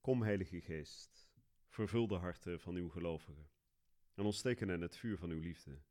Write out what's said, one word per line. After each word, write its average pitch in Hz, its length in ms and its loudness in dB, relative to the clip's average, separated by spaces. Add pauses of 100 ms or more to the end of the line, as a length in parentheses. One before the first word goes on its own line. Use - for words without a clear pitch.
Kom, 127 200 4
Heilige 92 400 2
Geest, - 680 -8 (380)
vervul 110 400 2
de 98 80 2
harten 87 440 -4
van 87 160 -4
uw 87 140 0
gelovigen 78 600 -4 (640)
en 101 80 -2
ontsteek 110 360 2
hen 92 220 2
het 85 160 -4
vuur 107 200 -2
van 87 120 -4
uw 80 100 0
liefde. 80 400 -8 (120)